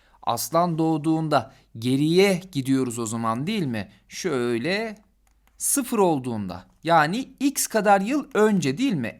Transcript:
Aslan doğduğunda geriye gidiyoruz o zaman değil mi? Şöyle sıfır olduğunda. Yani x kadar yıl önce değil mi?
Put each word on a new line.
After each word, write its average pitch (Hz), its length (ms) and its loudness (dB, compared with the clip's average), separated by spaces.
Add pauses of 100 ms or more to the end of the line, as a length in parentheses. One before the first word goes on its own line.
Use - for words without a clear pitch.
(240)
Aslan 165 540 -2
doğduğunda 160 760 0 (260)
geriye 160 600 2 (100)
gidiyoruz 131 480 -2
o 117 60 -4
zaman 113 420 -4
değil 214 160 -2
mi? 113 280 -6 (160)
Şöyle 156 880 -4 (600)
sıfır 247 400 -2
olduğunda. 123 680 -2 (180)
Yani 165 560 2
x 277 280 -2
kadar 202 340 4
yıl 262 320 -2
önce 190 440 2
değil 262 160 0
mi? 123 260 -4